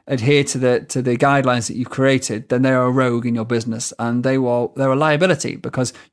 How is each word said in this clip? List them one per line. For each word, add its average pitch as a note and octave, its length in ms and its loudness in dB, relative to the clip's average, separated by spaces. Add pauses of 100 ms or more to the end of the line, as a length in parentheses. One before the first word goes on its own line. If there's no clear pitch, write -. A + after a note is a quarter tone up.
adhere C#3 380 2
to C#3 140 -6
the, B2 220 2
to - 200 -6
the A#2+ 160 0
guidelines C3 520 2
that - 80 -10
you've B2 120 -4
created, C3 640 0
then B2 100 2
they're C3 220 2
a B2+ 80 2
rogue B2 340 0
in A#2+ 100 -2
your A2+ 120 -4
business, A#2 520 -4
and A#2+ 260 -2
they C3 120 0
will, B2 400 0
they're C3+ 160 0
a C3 40 0
liability, D3+ 600 0
because - 380 -6 (180)